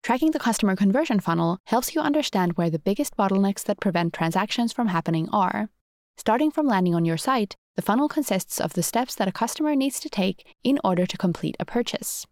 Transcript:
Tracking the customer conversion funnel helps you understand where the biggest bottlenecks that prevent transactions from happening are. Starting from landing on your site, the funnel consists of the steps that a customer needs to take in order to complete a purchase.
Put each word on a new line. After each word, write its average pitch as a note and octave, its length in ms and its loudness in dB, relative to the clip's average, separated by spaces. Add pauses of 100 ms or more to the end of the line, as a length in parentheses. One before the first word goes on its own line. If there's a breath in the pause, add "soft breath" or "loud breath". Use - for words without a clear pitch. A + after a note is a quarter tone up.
Tracking C4 280 2
the D4+ 80 0
customer G#3 360 2
conversion G#3 460 2
funnel E3+ 460 0
helps A#3+ 280 0
you D#4 60 0
understand C#4+ 540 0
where E3+ 160 0
the D#3+ 80 -2
biggest G#3+ 360 -2
bottlenecks G3 500 2
that G3+ 140 -2
prevent E3+ 360 0
transactions F#3 580 -2
from A#3 160 -2
happening E3 460 -2
are. G#3 340 0 (480)
Starting B3+ 340 2
from D4 160 0
landing F#3 280 2
on E3 100 2
your E3 140 0
site, B3 380 -2 (180)
the - 80 -4
funnel C4+ 260 2
consists - 500 -2
of - 140 -2
the E3+ 100 -2
steps A#3+ 340 -2
that G3 120 0
a F#3 40 -2
customer D4 440 0
needs C4+ 240 0
to D#4 80 -12
take - 560 -4
in C#4 180 2
order F3+ 220 2
to - 140 -6
complete - 420 -2
a - 60 -6
purchase. - 640 -4